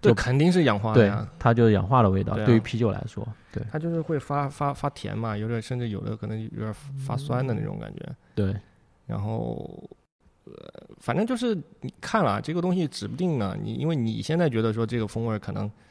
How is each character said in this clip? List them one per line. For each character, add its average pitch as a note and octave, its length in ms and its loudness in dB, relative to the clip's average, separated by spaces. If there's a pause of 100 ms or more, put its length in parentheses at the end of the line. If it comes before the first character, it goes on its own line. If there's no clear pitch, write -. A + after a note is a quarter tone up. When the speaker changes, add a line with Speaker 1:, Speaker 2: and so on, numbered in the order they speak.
Speaker 1:
对， C#3 80 6
Speaker 2:
就 A2+ 60 8
Speaker 1:
肯 B2+ 240 2
定 E3 100 6
是 F3 140 4
氧 G#2+ 160 4
化 A2 140 0
的 A2 120 10
呀。 G#2 220 0
Speaker 2:
对， - 100 -18
它 A#2 160 4
就 A#2 120 6
是 A2 80 8
氧 F#2+ 120 4
化 B2 160 4
的 G2+ 80 6
味 F#2+ 140 2
道， - 100 -2
Speaker 1:
对 G#2+ 100 -2
啊。 - 20 0
Speaker 2:
对 A#2+ 100 8
于 A2+ 60 6
啤 A2+ 160 -6
酒 A2+ 120 2
来 F#2+ 160 -4
说， A2 220 -8 (240)
对。 - 180 -8
Speaker 1:
它 D#3 80 -6
就 E3 120 -4
是 E3 100 -2
会 D#3 180 -2
发， C#3+ 300 -4
发， C#3+ 260 -2
发 C#3+ 180 -4
甜 G2+ 260 -8
嘛， A2 180 -4
有 G#2+ 140 -4
点， A#2 120 -2
甚 B2+ 160 -6
至 A#2+ 120 -4
有 G2+ 100 -4
的 G#2+ 160 -6
可 A2 120 -8
能 A2 140 -6
有 A2 180 -10
点 G#2+ 140 -6
发 C3+ 440 -8
酸 B2+ 280 -2
的 B2+ 80 -2
那 G2+ 80 -2
种 G1+ 160 -6
感 G#1 160 -10
觉。 - 120 -12 (280)
Speaker 2:
对。 G2+ 220 0 (500)
Speaker 1:
然 A2 160 -4
后， G#2+ 680 -6 (560)
呃， - 80 -20 (460)
反 - 140 -4
正 G#3 140 2
就 B3+ 80 0
是 A#3 180 0 (280)
你 - 180 -10
看 G#3+ 240 0
了， G#2+ 180 2
这 D#3 120 -6
个 F3 80 -2
东 F3+ 120 2
西 F3+ 140 0
指 - 180 -8
不 A#2+ 120 -8
定 E3+ 200 0
呢， G2+ 240 -2
你， G#2+ 120 -6
因 C3+ 160 -2
为 E3 80 0
你 A2 240 -2
现 D#3+ 180 -2
在 E3+ 100 4
觉 A2+ 120 0
得 A2+ 100 2
说 A2+ 140 -2
这 A#2+ 120 -4
个 A2 80 0
风 A2+ 200 -6
味 A2 100 -2
儿 - 40 -4
可 G2+ 120 -10
能 G2+ 180 -4 (220)